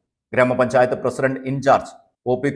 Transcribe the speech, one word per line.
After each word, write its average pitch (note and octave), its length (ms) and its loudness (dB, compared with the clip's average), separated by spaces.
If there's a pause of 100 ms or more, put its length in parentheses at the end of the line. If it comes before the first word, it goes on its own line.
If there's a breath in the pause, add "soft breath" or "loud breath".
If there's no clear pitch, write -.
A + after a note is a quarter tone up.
(320)
ഗ്രാമപഞ്ചായത്ത് B2+ 680 2
പ്രസിഡന്റ് C3 480 -4
ഇൻചാർജ് C3+ 440 0 (320)
ഒ B2 140 0
പി C#3 160 -2